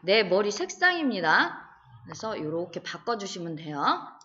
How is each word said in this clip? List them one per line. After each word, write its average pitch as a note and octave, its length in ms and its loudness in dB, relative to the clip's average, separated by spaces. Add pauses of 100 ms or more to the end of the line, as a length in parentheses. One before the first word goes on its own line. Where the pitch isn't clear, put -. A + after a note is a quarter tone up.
내 G#3 220 4
머리 G3+ 280 2
색상입니다. D4+ 1080 2 (420)
그래서 - 340 -8
요렇게 E3 460 -6
바꿔주시면 F3+ 720 -6
돼요. D3+ 280 -6 (420)